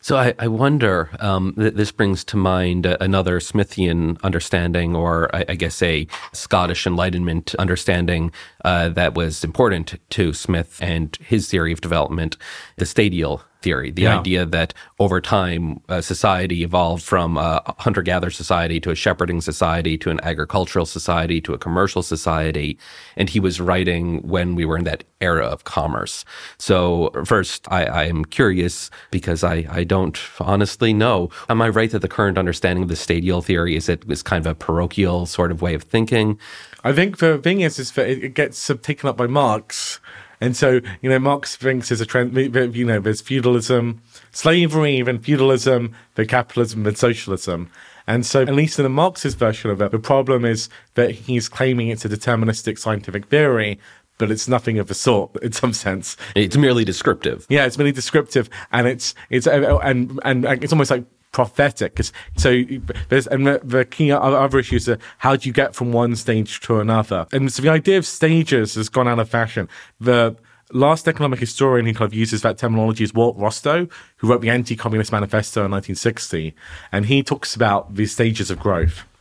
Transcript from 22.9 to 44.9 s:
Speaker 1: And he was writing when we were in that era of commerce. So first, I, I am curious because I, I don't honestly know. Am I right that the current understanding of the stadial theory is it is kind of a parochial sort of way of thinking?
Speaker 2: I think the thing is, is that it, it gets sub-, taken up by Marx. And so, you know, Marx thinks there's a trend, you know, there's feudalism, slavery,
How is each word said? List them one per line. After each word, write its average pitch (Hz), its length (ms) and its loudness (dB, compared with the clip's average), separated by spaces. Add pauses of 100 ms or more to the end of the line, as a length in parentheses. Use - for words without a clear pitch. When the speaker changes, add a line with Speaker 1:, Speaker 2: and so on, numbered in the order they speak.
Speaker 1:
And 98 120 0
he 107 120 0
was 90 200 0
writing 87 640 0
when 87 320 -2
we 85 100 -2
were 80 140 -2
in 87 60 -2
that 80 180 -4 (180)
era 82 260 0
of - 180 -6
commerce. - 600 -4 (340)
So 87 520 2 (140)
first, - 480 0
I, 90 140 2
I 76 180 0
am 80 200 -2
curious 90 640 0 (220)
because 87 320 -2
I, 85 260 0
I 87 140 -2
don't 90 380 0 (180)
honestly 101 540 2
know. 104 380 2 (180)
Am 113 120 2
I 113 80 4
right 110 220 2
that 107 120 -4
the 95 60 -2
current 98 300 0
understanding 90 460 0
of 87 40 -4
the 85 60 0
stadial 87 480 0
theory 85 320 2
is 82 140 -2
it 82 200 -2
is 71 140 -4
kind 80 240 -2
of 80 60 -2
a - 20 -2
parochial 87 720 0
sort 87 240 0
of 80 100 -4
way 87 140 0
of 76 80 -6
thinking? 110 560 0 (460)
Speaker 2:
I 127 80 2
think 185 260 0
the 160 200 4
thing 180 240 0
is, 147 180 -2
is 123 120 -10
that - 160 0
it, 131 140 -4
it 131 120 -10
gets - 240 -2
sub-, 135 240 -4
taken 143 260 -4
up 120 80 -4
by 120 100 0
Marx. 120 720 -2 (400)
And 123 160 -2
so, 127 280 4 (180)
you 131 80 -4
know, 131 100 4
Marx 139 380 0
thinks 127 320 -2
there's 113 140 -2
a - 20 0
trend, 123 320 0
you 123 480 0
know, 110 160 2
there's 107 220 -2
feudalism, 120 800 0 (300)
slavery, 156 680 2